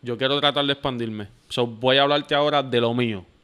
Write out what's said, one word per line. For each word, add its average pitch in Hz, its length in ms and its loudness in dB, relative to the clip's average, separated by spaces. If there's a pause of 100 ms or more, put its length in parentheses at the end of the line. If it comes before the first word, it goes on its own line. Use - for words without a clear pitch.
yo 120 160 -6
quiero 131 220 0
tratar 143 260 2
de 139 80 0
expandirme. 117 540 -6 (220)
So, 123 180 -2
voy 120 300 2
a 139 60 6
hablarte 147 320 0
ahora 147 280 2
de 123 180 0
lo 117 120 2
mío 117 320 -2 (180)